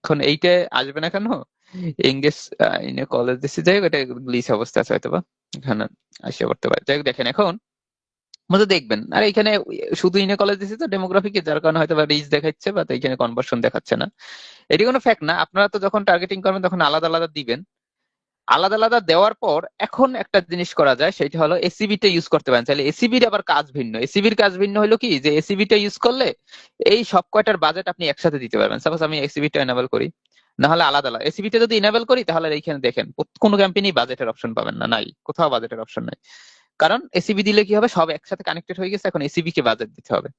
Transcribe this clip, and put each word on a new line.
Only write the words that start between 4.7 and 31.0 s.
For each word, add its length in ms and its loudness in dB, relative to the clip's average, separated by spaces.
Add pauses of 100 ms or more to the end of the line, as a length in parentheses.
আছে 140 -2
হয়তোবা, 260 -2 (340)
এখানে 300 -4 (400)
আসিয়া 260 -4
পড়তে 200 -8
পারে। 180 0
যাই 100 0
হোক, 80 -6
দেখেন 220 -4
এখন 260 -2 (960)
মধ্যে 180 4
দেখবেন। 320 0 (120)
আর 120 2
এখানে 280 2 (420)
শুধু 240 0
ইনে 180 0
কলেজ 220 0
দিছে 200 -10
তো 100 -6
ডেমোগ্রাফিকে, 540 -2
যার 180 -2
কারণে 200 2
হয়তো 160 2
বা 100 4
রিচ 240 -2
দেখাচ্ছে 420 -2
বা 120 -2
তো 100 -6
এখানে 220 -2
কনভার্সন 460 -2
দেখাচ্ছে 340 -2
না। 100 -4 (640)
এটি 160 4
কোনো 140 0
ফ্যাক্ট 240 0
না, 160 0
আপনারা 300 0
তো 100 -6
যখন 240 -2
টার্গেটিং 360 0
করবেন 240 -2
তখন 180 -2
আলাদা 260 2
আলাদা 240 -2
দিবেন। 280 -6 (880)
আলাদা 280 4
আলাদা 260 4
দেওয়ার 360 4
পর 220 0 (200)
এখন 360 2
একটা 300 0
জিনিস 280 -6
করা 220 4
যায়, 180 0
সেটা 260 -4
হলো 220 2
এসিবি 360 -2
টা 100 2
ইউজ 200 2
করতে 220 0
পারেন। 160 4
তাহলে 200 0
এসিবির 400 2
আবার 200 -2
কাজ 260 2
ভিন্ন। 300 -4
এসিবির 340 0
কাজ 220 2
ভিন্ন 220 -2
হলো 180 4
কি, 120 -4 (100)
যে 160 0
এসিবি 300 0
টা 120 4
ইউজ 220 -2
করলে 280 2 (580)
এই 200 6
সব 240 2
কয়টার 300 2
বাজেট 280 0
আপনি 180 -6
একসাথে 340 -2
দিতে 180 -4
পারবেন। 220 2
সাপোজ 240 2
আমি 180 -2
এসিবি 280 -2
টা 120 -2
এনেবল 260 0
করি, 200 -2 (520)
না 80 4
হলে 160 4
আলাদা 240 2